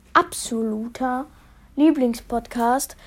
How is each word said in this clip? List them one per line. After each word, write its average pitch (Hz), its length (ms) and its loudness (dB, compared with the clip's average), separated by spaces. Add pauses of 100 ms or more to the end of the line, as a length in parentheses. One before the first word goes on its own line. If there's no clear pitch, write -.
(140)
absoluter 247 1120 -2 (500)
Lieblingspodcast, 247 1300 0